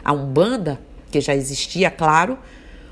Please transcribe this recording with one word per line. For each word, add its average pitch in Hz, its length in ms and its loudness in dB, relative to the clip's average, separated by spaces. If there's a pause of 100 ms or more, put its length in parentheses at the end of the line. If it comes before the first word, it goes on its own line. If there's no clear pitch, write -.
a 147 100 0
Umbanda, 147 680 0 (300)
que 147 100 0
já 139 140 0
existia, 139 560 -2
claro, 165 480 2 (540)